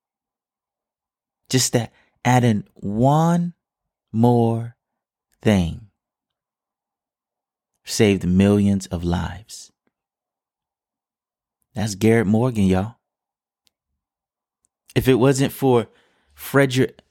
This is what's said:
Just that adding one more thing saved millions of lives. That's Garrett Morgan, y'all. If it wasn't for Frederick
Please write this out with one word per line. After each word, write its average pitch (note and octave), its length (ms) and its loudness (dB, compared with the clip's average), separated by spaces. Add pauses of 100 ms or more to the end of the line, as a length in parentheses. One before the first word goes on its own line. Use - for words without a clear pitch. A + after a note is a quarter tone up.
(1500)
Just - 260 -2
that A#2 200 -4 (320)
adding A#2+ 480 2
one D#3+ 800 0 (580)
more A#2 640 0 (680)
thing F#2 480 0 (2000)
saved G2 420 0
millions G2+ 600 2
of E2+ 160 -8
lives. F2 680 -6 (2000)
That's G#2+ 180 -4
Garrett A2 340 2
Morgan, A2 380 0
y'all. F#2 300 0 (2000)
If A#2 120 0
it C3 80 4
wasn't C3 380 0
for B2 340 0 (460)
Frederick - 680 -2 (120)